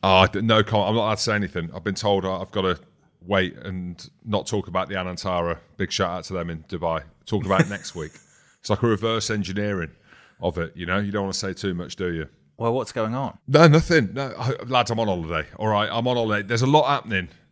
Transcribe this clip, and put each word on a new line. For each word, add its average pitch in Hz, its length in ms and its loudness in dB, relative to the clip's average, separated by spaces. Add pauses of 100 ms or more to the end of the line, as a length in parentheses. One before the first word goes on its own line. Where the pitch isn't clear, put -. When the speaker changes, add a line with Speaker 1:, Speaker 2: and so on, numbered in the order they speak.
Speaker 1:
Oh, 98 60 4
I 95 180 8
d-, 98 140 -2
no 110 220 4
comment. 101 260 0
I'm 107 60 0
not 113 80 2
allowed 107 140 0
to - 60 -6
say 110 120 0
anything. 98 400 -4
I've 87 100 -12
been 101 100 -2
told 98 300 0
I, 95 120 -2
I've 92 140 -8
gotta 92 300 0 (400)
wait 92 360 0
and 90 520 -10 (160)
not 104 220 -2
talk 101 220 -2
about 92 200 -2
the 98 60 -8
Anantara. 90 640 -4 (180)
Big 95 160 -4
shout 90 180 0
out 87 140 -8
to - 80 -10
them 87 160 -4
in 80 140 -10
Dubai. 80 400 -4 (240)
Talk 107 180 -2
about 95 160 2
it 87 80 2
next - 260 -10
week. 78 220 -10
Speaker 2:
<laughs> - 60 -20 (380)
Speaker 1:
It's - 100 -8
like 101 120 0
a 120 40 2
reverse 110 420 0
engineering 101 600 -4 (500)
of 92 160 -2
it, - 180 -6
you 87 120 -8
know? 92 120 0
You 101 140 -2
don't 101 120 -2
wanna 98 100 -4
say 95 180 -6
too 92 220 -4
much, 87 220 -8
do 90 140 -2
you? 80 160 -4 (300)
Speaker 2:
Well, 117 160 -2
what's 123 200 -4
going 113 220 -4
on? 135 220 -6 (100)
Speaker 1:
No, 147 220 8
nothing. 147 460 4
No, 131 240 -6
I, 117 160 -2 (100)
lads, 120 260 2
I'm 113 80 0
on 113 100 0
holiday, 82 380 -2 (100)
all 107 120 -2
right? 104 240 2
I'm 117 160 0
on 123 80 2
holiday. 107 260 0
There's 113 200 0
a 131 40 4
lot 139 220 6
happening 110 400 -2 (240)